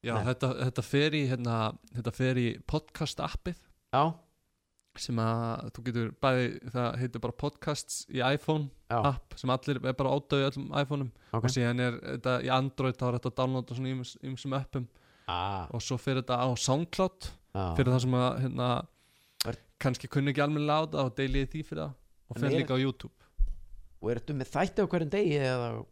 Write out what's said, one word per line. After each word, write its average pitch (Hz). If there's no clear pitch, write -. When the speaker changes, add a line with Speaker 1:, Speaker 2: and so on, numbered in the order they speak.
Speaker 1:
Já, 117
Speaker 2:
Nei. 107
Speaker 1:
þetta, 127
þetta 127
fer 147
í, 151
hérna, 120
þetta 117
fer 127
í 123
podcast -
appið. 147
Speaker 2:
Já. 139
Speaker 1:
Sem -
að 113
þú 117
getur 117
bæði, 127
það 120
heitir 120
bara 123
podcasts -
í 131
iPhone 143
Speaker 2:
Já. 117
Speaker 1:
app 135
sem 131
allir 131
er 127
bara 135
ódauð 139
í 135
öllum 139
iPhone-um. 139
Speaker 2:
Ok. 110
Speaker 1:
Og 131
síðan 120
er 123
þetta 127
í 127
Android, 131
þá 127
er 123
þetta 120
að -
downloada 127
svona 131
ýmis-, 127
ýmsum 131
appum. 131
Speaker 2:
Ah. 90
Speaker 1:
Og 117
svo -
fer 131
þetta 123
á 127
SoundCloud 143
Speaker 2:
Já. 98
Speaker 1:
fyrir 127
það 127
sem 127
að, 123
hérna, 127
Speaker 2:
Er- -
Speaker 1:
kannski 127
kunni 139
ekki 143
almennilega 147
á 156
þetta 147
og 120
deili 135
ég 131
því 156
fyrir 151
það. 139
Og 120
Speaker 2:
En 117
Speaker 1:
fer 139
Speaker 2:
er- 135
Speaker 1:
líka 131
á 131
YouTube. -
Speaker 2:
Og 104
ertu 120
með 131
þætti 185
á 190
hverjum 165
degi 180
eða? 120